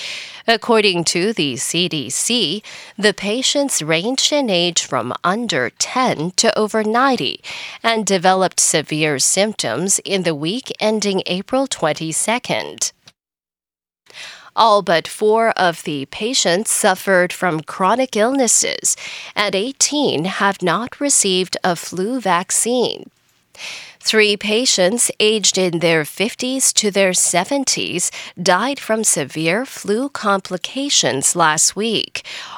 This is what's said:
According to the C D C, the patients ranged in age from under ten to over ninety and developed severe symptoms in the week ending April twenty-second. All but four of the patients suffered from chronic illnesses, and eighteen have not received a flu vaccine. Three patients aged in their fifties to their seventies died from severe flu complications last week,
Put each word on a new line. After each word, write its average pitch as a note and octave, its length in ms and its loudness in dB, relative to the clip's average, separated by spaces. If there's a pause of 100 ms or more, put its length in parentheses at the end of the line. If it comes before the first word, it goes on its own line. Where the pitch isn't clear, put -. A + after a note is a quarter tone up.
(480)
According G#3 560 4
to F#3 280 0
the D3 220 -2
C E3+ 340 -2
D C#3 220 -6
C, G#3 540 -2 (340)
the G3+ 160 4
patients B3+ 640 -2
ranged E3+ 520 0
in C#4 180 2
age F3 340 2
from A#2+ 380 -2
under F3+ 480 0
ten F#3 600 -2
to - 260 2
over G#3+ 240 0
ninety A3+ 580 0 (400)
and A3+ 240 0
developed F#3 540 2
severe D3+ 640 0
symptoms F#3+ 800 0
in F#3+ 240 -2
the E3 100 0
week E3 460 -6
ending G#3 460 0
April B3+ 420 -2
twenty-second. D#3 1200 -2 (1700)
All G#3 260 4
but E3+ 240 2
four A3 440 2
of E3+ 340 0
the C#3+ 220 -6
patients G#3+ 640 0
suffered F#3+ 600 2
from D#3+ 280 -2
chronic A3+ 560 0
illnesses, A#3+ 800 2 (400)
and G3+ 180 0
eighteen A3+ 720 0
have G3 360 0
not F3+ 400 -2
received F#3+ 640 0
a E3+ 140 2
flu G3+ 440 -4
vaccine. F#3+ 880 0 (920)
Three G#3 360 2
patients G#3+ 720 2 (120)
aged G#3+ 360 2
in F3+ 220 2
their E3 260 2
fifties B3+ 720 -2
to G#3 160 2
their F#3+ 240 2
seventies F3+ 960 0 (320)
died G3 380 2
from A3 240 -2
severe E3 600 0
flu A#3 440 -4
complications F#3+ 1300 0
last D#3 400 2
week, G#3 480 -4 (340)